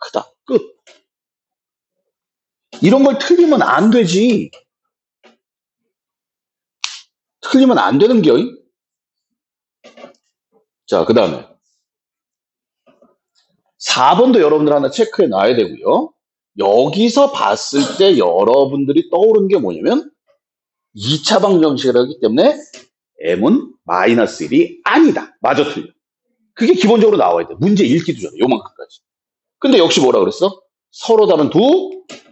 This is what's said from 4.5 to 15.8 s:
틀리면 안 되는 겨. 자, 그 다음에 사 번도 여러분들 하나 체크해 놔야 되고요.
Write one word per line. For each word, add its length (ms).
틀리면 360
안 200
되는 240
겨. 140
자, 180
그 80
다음에 340
사 400
번도 240
여러분들 320
하나 160
체크해 380
놔야 280
되고요. 580